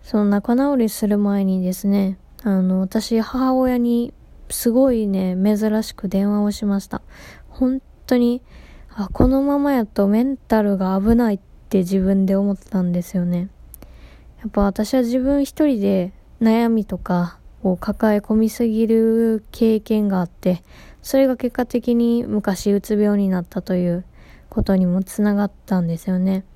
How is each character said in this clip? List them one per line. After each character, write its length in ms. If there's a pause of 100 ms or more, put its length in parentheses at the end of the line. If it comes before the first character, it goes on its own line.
そ 160
の 80
仲 300
直 200
り 140
す 180
る 100
前 280
に 180
で 100
す 140
ね、 300 (260)
あ 180
の、 200
私、 400
母 320
親 240
に 360 (360)
す 200
ご 220
い 160
ね、 280
珍 460
し 120
く 160
電 220
話 100
を 100
し 140
ま 140
し 80
た。 140 (460)
本 340 (240)
当 120
に、 240 (480)
あ、 220
こ 160
の 140
ま 160
ま 140
や 140
と 220
メ 160
ン 140
タ 240
ル 160
が 240
危 140
な 160
い 80 (340)
っ 0
て 60
自 200
分 280
で 80
思 180
っ 20
た 280
ん 80
で 100
す 160
よ 80
ね。 240 (920)
や 60
っ 40
ぱ 100
私 320
は 80
自 160
分 260
一 220
人 160
で 320 (260)
悩 300
み 160
と 140
か 400 (240)
を 140
抱 380
え 40
込 160
み 160
す 160
ぎ 180
る 680
経 280
験 280
が 120
あ 40
っ 60
て、 320 (400)
そ 160
れ 80
が 100
結 200
果 100
的 300
に 300
昔 460
う 80
つ 140
病 240
に 100
な 140
っ 80
た 140
と 120
い 140
う 160 (440)
こ 120
と 140
に 100
も 160
つ 220
な 100
が 120
っ 60 (140)
た 140
ん 80
で 100
す 140
よ 80
ね。 260 (100)